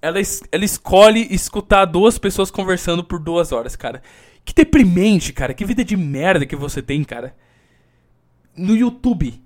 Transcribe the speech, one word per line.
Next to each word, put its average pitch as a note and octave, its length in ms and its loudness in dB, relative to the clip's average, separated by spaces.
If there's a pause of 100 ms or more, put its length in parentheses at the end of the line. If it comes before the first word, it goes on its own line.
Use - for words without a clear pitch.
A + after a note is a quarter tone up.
ela E3+ 180 -4
es-, - 220 -6 (100)
ela F#3 140 -2
escolhe A3 640 4
escutar G3 560 0
duas F#3 320 2
pessoas G3 320 -4
conversando F3+ 520 -4
por F3 160 -10
duas E3 340 -2
horas, A#2+ 220 -6
cara. - 280 -12 (420)
Que - 100 -12
deprimente, G3+ 800 4
cara. C3 220 -6
Que G#3 100 -10
vida A#3+ 200 -2
de G3+ 120 -4
merda D3+ 500 0
que D3+ 100 -10
você C#3 260 -8
tem, C#3 220 -4
cara. A#2+ 300 -14 (1200)
No F#3 200 0
YouTube. A3+ 680 -2